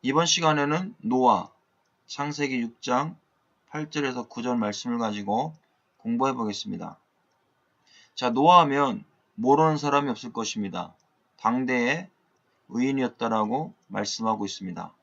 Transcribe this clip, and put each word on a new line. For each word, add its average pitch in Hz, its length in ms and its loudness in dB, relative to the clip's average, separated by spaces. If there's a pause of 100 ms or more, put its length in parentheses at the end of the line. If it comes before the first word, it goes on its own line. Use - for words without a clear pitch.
이번 147 240 2
시간에는 160 720 2
노아, 117 500 4 (560)
창세기 143 540 -4
육 117 240 -8
장 143 340 -2 (540)
팔 151 180 -8
절에서 131 380 -4
구 120 160 -12
절 123 140 -2
말씀을 117 420 -4
가지고 110 560 -4 (420)
공부해 123 360 -2
보겠습니다. 101 680 -8 (1120)
자, 123 160 -2
노아 156 300 8
하면 139 440 2 (300)
모르는 147 440 4
사람이 143 300 0
없을 120 240 -8
것입니다. 98 600 -6 (440)
당대의 127 760 0 (580)
의인이었다라고 120 1040 -2 (140)
말씀하고 107 580 -4
있습니다. 87 580 -10